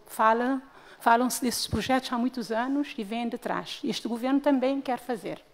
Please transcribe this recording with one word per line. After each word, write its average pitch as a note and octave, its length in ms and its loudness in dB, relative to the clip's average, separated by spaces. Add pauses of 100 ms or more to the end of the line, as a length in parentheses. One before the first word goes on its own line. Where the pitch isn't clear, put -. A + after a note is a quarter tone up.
fala, A#3+ 560 2 (380)
falam-se A#3+ 420 4
desses A#3+ 240 -2
projetos B3+ 480 0
há B3 40 0
muitos A#3+ 340 -2
anos C4+ 460 -2
e A3 60 -4
vêm A3+ 240 -6
de A#3 100 -6
trás. F3+ 460 -6
Este - 240 -4
governo B3 320 0
também C4+ 400 2
quer B3+ 200 -4
fazer. G3 440 -8 (100)